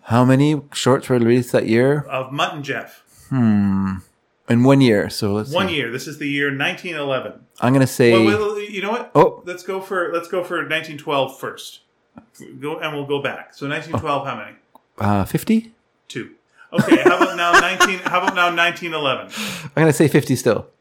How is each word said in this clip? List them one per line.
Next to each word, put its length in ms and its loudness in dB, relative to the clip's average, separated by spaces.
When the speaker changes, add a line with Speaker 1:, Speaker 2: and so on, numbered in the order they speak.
Speaker 1:
How 220 4
many 360 4
shorts 360 0
were 100 2
released 320 2
that 160 0
year? 420 2
Speaker 2:
Of 220 -8
Mutt 220 -4
and 100 -12
Jeff. 400 -10
Speaker 1:
Hmm. 680 2
In 140 4
one 160 6
year. 300 4
So 240 -2
let's 180 -4
Speaker 2:
One 160 -2
Speaker 1:
see. 80 -4
Speaker 2:
year. 160 -4
This 160 -10
is 120 -14
the 100 -6
year 220 -2
nineteen 440 -6
eleven. 380 -6
Speaker 1:
I'm 140 2
gonna 140 4
say 260 4
Speaker 2:
Wait, 120 6
wait, 160 -2
wait, 140 -8
you 120 -8
know 100 -4
what? 220 -8
Speaker 1:
Oh. 320 4
Speaker 2:
Let's 180 -12
go 180 -8
for, 320 -4
let's 160 -6
go 140 -2
for 200 -4
nineteen 340 -6
twelve 400 -2
first. 440 -14
Go, 180 -8
and 140 -6
we'll 120 -8
go 160 -4
back. 320 -10
So 140 -10
nineteen 320 -6
twelve, 260 -4
how 120 -8
many? 180 -16
Speaker 1:
Uh, 280 0
fifty? 480 -2
Speaker 2:
Two. 240 -12
Okay. 320 4
How 140 4
about 180 0
now 240 0
nineteen, 400 0
how 220 -2
about 140 -2
now 140 2
nineteen 440 -2
eleven? 420 -4
Speaker 1:
I'm 400 -10
gonna 160 4
say 160 4
fifty 300 2
still. 300 0